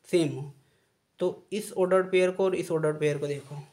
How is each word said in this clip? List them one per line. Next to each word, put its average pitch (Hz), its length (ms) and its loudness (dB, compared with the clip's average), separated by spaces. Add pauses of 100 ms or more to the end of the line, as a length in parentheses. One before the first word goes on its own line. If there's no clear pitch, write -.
सेम 165 200 2
हो। 135 220 -8 (680)
तो - 340 -4
इस 208 200 -6
ऑर्डर 185 320 4
पेयर 185 260 2
को 190 140 0
और 185 100 2
इस 170 160 -4
ऑर्डर 156 240 0
पेयर 151 220 0
को 147 100 -4
देखो 143 280 -8 (180)